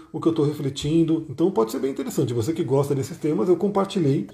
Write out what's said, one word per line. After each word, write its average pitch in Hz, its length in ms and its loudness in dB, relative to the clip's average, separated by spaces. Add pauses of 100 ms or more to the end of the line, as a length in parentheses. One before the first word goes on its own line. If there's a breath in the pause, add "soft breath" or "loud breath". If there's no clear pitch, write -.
(120 loud breath)
o 156 80 -8
que - 80 2
eu 160 60 2
tô 160 100 2
refletindo. 151 840 0
Então 165 200 0
pode 220 220 0
ser - 80 -4
bem 131 120 0
interessante. 151 420 -2
Você 117 180 -2
que 170 100 -2
gosta 139 320 2
desses 135 220 -4
temas, 160 320 -2
eu 180 80 6
compartilhei 190 800 0